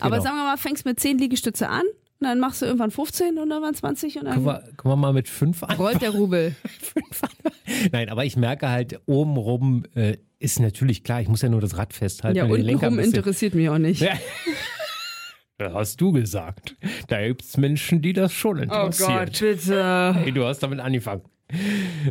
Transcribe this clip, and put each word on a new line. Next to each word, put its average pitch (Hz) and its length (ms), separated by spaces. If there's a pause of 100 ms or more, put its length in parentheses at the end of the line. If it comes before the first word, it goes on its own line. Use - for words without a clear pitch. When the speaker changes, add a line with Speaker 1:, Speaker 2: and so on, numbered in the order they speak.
Speaker 1:
Aber 226 160
Speaker 2:
genau. - 80
Speaker 1:
sagen 277 120
wir 285 80
mal, 277 140
fängst 294 260
mit 247 160
zehn 277 160
Liegestütze 247 540
an, 339 140 (360)
und 269 80
dann 247 100
machst 254 240
du 247 40
irgendwann 233 260
fünfzehn 330 460
und 311 120
irgendwann 302 240
zwanzig 285 420
und 285 100
dann 262 80
Speaker 2:
Können 139 120
wir, 147 140 (160)
können 131 160
wir 139 40
mal 139 160
mit 131 160
fünf - 360
anfangen? - 160
Speaker 1:
rollt 208 220
der 220 80
Rubel. 180 440 (140)
Speaker 2:
<laughs> - 120
Fünf - 440
an- - 60 (600)
Nein, 117 200
aber 117 140
ich 135 120
merke 127 320
halt, 123 380
obenrum, 131 760 (140)
äh, 110 220 (200)
ist - 220
natürlich 117 420
klar, 120 180
ich 101 80
muss 110 140
ja 131 60
nur 113 120
das 92 180
Rad 104 140
festhalten 110 460
Speaker 1:
Ja, 170 60
Speaker 2:
und 110 80
den 107 100
Lenker 113 240
ein 233 60
Speaker 1:
untenrum 233 60
Speaker 2:
bisschen 226 200
Speaker 1:
interessiert 196 380
mich 160 120
auch 151 100
nicht. 160 240
Speaker 2:
Ja. 180 120
<laughs> - 80 (1400)
Das 98 160
hast 104 260
du 185 120
gesagt. 98 640 (320)
Da 104 180
gibt's - 300
Menschen, 147 460
die 180 100
das 190 200
schon 202 260
Speaker 1:
Oh 131 40
Speaker 2:
interessiert. 185 460
Speaker 1:
Gott, 185 320
bitte. 185 720
Speaker 2:
Hey, 151 180
du 131 120
hast 139 160
damit 139 200
angefangen. 117 420 (880)